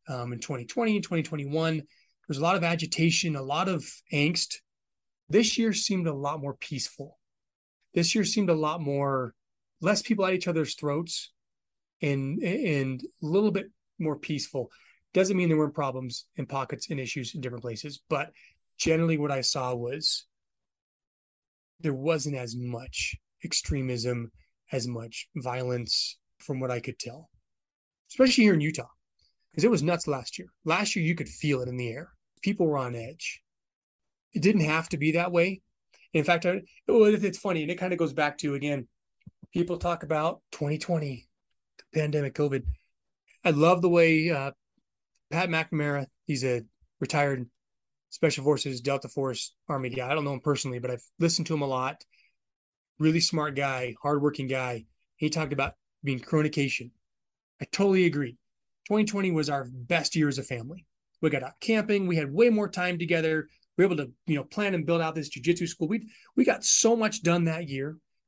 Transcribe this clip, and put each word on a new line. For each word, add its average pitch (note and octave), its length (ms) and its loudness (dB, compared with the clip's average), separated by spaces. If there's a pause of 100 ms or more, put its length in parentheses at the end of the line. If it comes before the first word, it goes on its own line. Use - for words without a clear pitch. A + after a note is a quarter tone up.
um, B2 240 -8
in A#2 80 -10
twenty B2 240 -8
twenty A3+ 300 0
and G3 100 0
twenty E3 180 -2
twenty-one. D#3+ 540 -2
There D3 80 -6 (440)
was C3+ 100 -4
a D3 40 -2
lot F3+ 140 4
of E3+ 80 0
agitation, E3 720 2
a C3+ 80 -6
lot D3+ 260 -2
of E3 160 -2 (280)
angst. D#3 440 0 (760)
This A3 280 4
year A3+ 140 2
seemed F#3 340 0
a D#3 60 -2
lot C#3+ 280 -4
more C#3 140 -6
peaceful. - 640 -10 (760)
This E3+ 200 2
year G#3+ 100 4
seemed G3+ 260 2
a E3 40 6
lot D#3 260 -2
more, C#3 540 -2 (460)
less G3+ 220 2
people G3+ 240 2
at F#3 80 2
each F#3 140 -2
other's D#3+ 260 0
throats D3+ 580 -6 (680)
and, C#3+ 420 -2
and D3+ 580 0
a - 260 -10
little G3+ 240 2
bit G3 160 -2 (320)
more D#3 180 -2
peaceful. C#3 540 -6 (440)
Doesn't F#3 220 4
mean F3+ 120 2
there D#3 100 4
weren't D3+ 160 0
problems C3 520 -6 (100)
and C#3 120 -8
pockets C3+ 420 -8
and C#3+ 100 -4
issues B2+ 340 -8
in D3+ 60 -8
different B2 220 -8
places, B2 460 -10
but D3 220 -4 (480)
generally D#3+ 400 2
what D3 140 0
I C3+ 80 -2
saw B2+ 340 -2
was B2 520 -4 (1500)
there D#3 140 -2
wasn't D3 420 -2
as A#2+ 180 -8
much B2 640 -6 (280)
extremism, B2 880 -4 (400)
as B2 160 -4
much A#2 500 -10
violence B2 800 -4 (200)
from C3 220 -6
what B2+ 100 -4
I A#2+ 100 -2
could - 180 -10
tell, C3 320 -14 (800)
especially B3+ 340 6
here G3+ 100 8
in D#3 60 4
Utah, D3 280 -4 (680)
'cause D3+ 100 0
it A#3+ 60 8
was E3 120 2
nuts E3+ 240 0
last C3+ 320 -6
year. - 140 -16 (120)
Last F#3 300 0
year, E3+ 100 0
you E3+ 100 0
could D3 140 -8
feel C#3+ 340 -2
it B2 60 -6
in B2 80 -6
the B2 140 -6
air. D3 220 -12 (280)
People G3 260 0
were D3 120 0
on B2 160 -4
edge. A#2+ 480 -10 (920)
It D#3 80 -4
didn't G3+ 180 6
have D#3 300 0
to D#3 80 -4
be D#3 140 2
that F3 200 0
way. F3+ 300 2 (500)
In D#3+ 100 2
fact, E3+ 240 2
I, F3+ 140 0 (260)
well, A3+ 180 8
it, G#3 200 4
it's F#3 140 -2
funny, F3 240 -2
and D3+ 80 -4
it F3 80 -4
kinda F#3 180 -2
goes D#3+ 160 0
back D3 260 -2
to, C#3+ 160 -2
again, C#3 320 -4 (640)
people F3 260 0
talk F3 260 -2
about D#3 380 -2 (100)
twenty D3+ 260 -2
twenty, D3 480 -4 (520)
the - 200 -6
pandemic, D3 360 0
covid. C3+ 300 0 (800)
I F3+ 80 4
love E3+ 320 6
the F#3 60 4
way, E3 420 6
uh, C#3 220 -2 (800)
Pat F3 180 0
McNamara, D3 580 -2 (200)
he's C3 180 -2
a B2 180 0 (380)
retired C#3 480 0 (640)
Special C#3 340 0
Forces, C3+ 360 2
Delta C#3 280 -2
Force C3+ 460 -4 (140)
Army C3 220 -4
guy. B2+ 200 -4
I D3+ 40 0
don't D3+ 100 -2
know C#3+ 80 -2
him C3 80 -6
personally, C3+ 380 0
but B2 120 -6
I've B2 140 -6 (140)
listened E3 300 2
to D#3+ 60 -2
him D3 80 0
a C#3 40 -2
lot. C3 380 -2 (920)
Really D#3+ 220 4
smart D3+ 340 0
guy, C3 480 -2
hardworking D3 440 0
guy. B2+ 400 -4 (300)
He D#3 140 0
talked D#3 220 -2
about C3+ 220 -2 (280)
being C3+ 180 -2
cronication. D3 720 0 (680)
I C#3+ 60 -8
totally F#3+ 400 4
agree. C#3+ 300 0 (500)
Twenty G#3 180 4
twenty G3+ 260 0
was D3+ 200 0
our C#3 140 -2
best B2+ 500 -2
year D3+ 140 4
as C3 100 -2
a C3+ 40 -6
family. C3 440 -10 (340)
We D#3+ 100 4
got C3+ 120 0
out - 180 -12
camping. G#3+ 460 2
We F3 100 2
had C#3+ 160 -2
way A3+ 160 8
more G#3 200 2
time F3+ 300 -2
together. D#3+ 500 0 (280)
We F3 80 6
were F#3+ 80 4
able D3 120 -2
to, B2 80 -14 (140)
you D#3+ 80 2
know, C#3 100 -2
plan G3+ 300 -2
and D#3 120 -2
build E3+ 140 2
out D#3+ 140 -2
this D3+ 140 -6
jujitsu E3 400 0
school. - 200 -4
We, G#3+ 200 -2 (260)
we B3+ 100 6
got - 200 0
so A#3 320 6
much G#3+ 260 -2
done E3+ 220 4
that E3 240 -2
year. C#3 300 -6 (300)